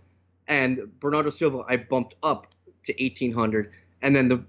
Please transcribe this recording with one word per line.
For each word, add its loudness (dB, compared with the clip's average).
And -2
Bernardo 0
Silva, -2
I 2
bumped -4
up -2
to -6
eighteen -2
hundred. 0
And 4
then 4
the, 2